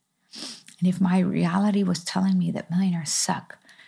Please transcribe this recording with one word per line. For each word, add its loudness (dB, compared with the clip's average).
And 2
if 0
my 2
reality 2
was -2
telling 0
me 0
that -6
millionaires 0
suck, -4